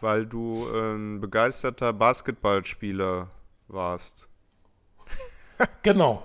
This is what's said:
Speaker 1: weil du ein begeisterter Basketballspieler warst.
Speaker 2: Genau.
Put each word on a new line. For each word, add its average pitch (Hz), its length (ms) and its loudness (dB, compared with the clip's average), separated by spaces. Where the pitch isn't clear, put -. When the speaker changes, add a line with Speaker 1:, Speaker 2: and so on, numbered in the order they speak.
Speaker 1:
weil 110 240 2
du 117 440 -6
ein 107 520 -4
begeisterter 117 720 0
Basketballspieler 98 1400 0
warst. 90 600 -8
Speaker 2:
Genau. 135 420 4